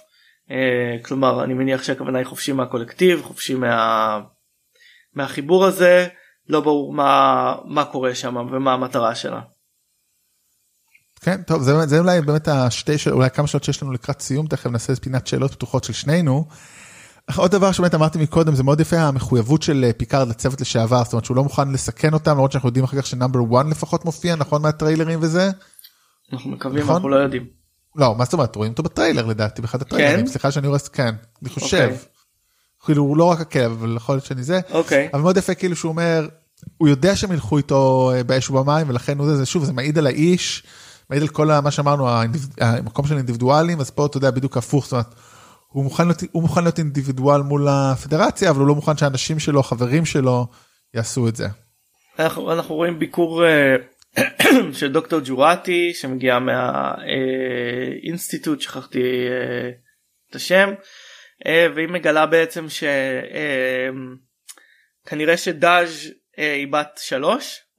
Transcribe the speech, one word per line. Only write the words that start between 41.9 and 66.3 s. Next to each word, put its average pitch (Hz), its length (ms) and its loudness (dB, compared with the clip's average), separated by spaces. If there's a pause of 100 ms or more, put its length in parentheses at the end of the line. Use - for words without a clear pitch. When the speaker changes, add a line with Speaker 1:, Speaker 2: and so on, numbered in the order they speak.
Speaker 2:
האינדיב-, 117 400 -2 (120)
המקום 117 460 0
של 151 100 0
אינדיבידואלים, 135 640 0
אז 127 100 -6
פה, 147 160 -2
אתה 143 100 -2
יודע, 135 140 2
בדיוק 131 260 -2
הפוך, 131 280 0
זאת - 80 -12
אומרת, 120 220 -4 (540)
הוא 139 160 -4
מוכן 156 220 0
להיות, 170 160 0 (100)
הוא 165 100 0
מוכן 165 200 2
להיות 170 160 0
אינדיבידואל 143 640 0
מול 143 260 0
הפדרציה, 139 800 0
אבל 139 80 2
הוא 139 100 4
לא 147 60 6
מוכן 147 220 0
שהאנשים 143 420 -2
שלו, 143 240 2
חברים 123 420 0
שלו, 127 420 0 (480)
יעשו 117 340 -2
את 113 80 -4
זה. 101 100 -6 (720)
Speaker 1:
אנחנו, 160 340 -2
אנחנו 165 220 -4
רואים 170 240 -2
ביקור, 165 480 0
אה, 143 300 4 (480)
<clears throat> 208 540 2
של 139 140 -4
דוקטור 160 320 0
ג'ורטי, 170 680 0
שמגיעה 127 440 0
מה-, 123 600 -2
אה, 127 920 -4 (100)
אינסטיטוט, 160 580 -6
שכחתי, - 400 -8
אה, 123 720 -4 (600)
את - 40 -18
השם, 190 360 0 (760)
אה, 165 280 4
והיא 160 140 -4
מגלה 156 380 0
בעצם 160 420 0
ש-, - 160 -10
אה, 131 1040 -4 (1200)
כנראה 156 300 0
שדאז', 170 760 0 (280)